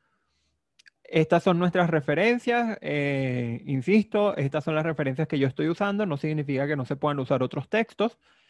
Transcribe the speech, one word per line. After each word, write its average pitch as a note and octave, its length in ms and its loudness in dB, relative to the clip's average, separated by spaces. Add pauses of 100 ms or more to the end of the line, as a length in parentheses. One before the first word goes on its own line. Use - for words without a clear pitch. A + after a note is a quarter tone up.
(1040)
Estas E3 380 2
son F3+ 160 2
nuestras F3 320 2
referencias, A3 920 0
eh, C3+ 840 -2
insisto, G3+ 720 2
estas C#3+ 280 -2
son D#3+ 100 -2
las D#3 100 0
referencias D3+ 440 -2
que D#3 100 -2
yo C3+ 80 2
estoy D3+ 220 -2
usando, G3+ 380 -2
no D3+ 100 -2
significa C#3+ 500 -2
que D3+ 100 -2
no C3 80 -4
se C#3 120 -4
puedan C#3+ 240 0
usar B2+ 220 0
otros - 260 -4
textos. A3 500 -2 (320)